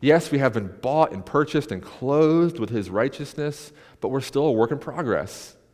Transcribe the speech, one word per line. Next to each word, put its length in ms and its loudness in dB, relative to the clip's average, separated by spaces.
Yes, 300 4
we 80 2
have 160 2
been 140 -2
bought 320 2
and 120 -10
purchased 460 0
and 120 -8
clothed 760 2
with 120 -4
his 180 -4
righteousness, 840 -4
but 80 -2
we're 140 -2
still 240 0
a 60 4
work 180 4
in 80 -4
progress. 760 -4